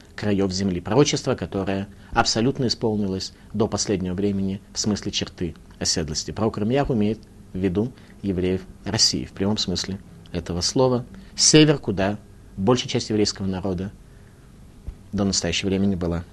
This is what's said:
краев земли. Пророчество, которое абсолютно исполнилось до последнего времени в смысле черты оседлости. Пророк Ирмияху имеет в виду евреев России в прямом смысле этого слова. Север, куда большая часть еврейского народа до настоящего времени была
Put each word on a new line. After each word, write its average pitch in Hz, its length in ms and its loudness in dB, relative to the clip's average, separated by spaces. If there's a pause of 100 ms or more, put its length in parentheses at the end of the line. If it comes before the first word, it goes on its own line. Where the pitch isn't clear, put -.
(140)
краев 98 380 0
земли. 92 280 -2
Пророчество, 131 540 2
которое 98 540 -2 (240)
абсолютно 120 560 2
исполнилось 104 640 -2 (200)
до 107 140 2
последнего 92 480 -2
времени 98 460 -2 (120)
в - 60 -8
смысле 101 320 -2
черты - 460 -6 (240)
оседлости. 78 500 -2
Пророк 104 280 -2
Ирмияху 131 360 2
имеет 107 240 0 (340)
в 92 60 -8
виду 98 340 0 (300)
евреев 92 400 0 (220)
России 92 400 0
в - 80 -12
прямом 101 260 0
смысле 95 400 -4 (320)
этого 87 300 -4
слова. 127 440 2 (300)
Север, 151 440 8
куда 101 400 0 (380)
большая 123 320 2
часть 117 220 -2
еврейского 104 360 2
народа 95 440 -2 (1200)
до 101 120 0
настоящего 92 440 0
времени 98 260 2
была 85 380 -2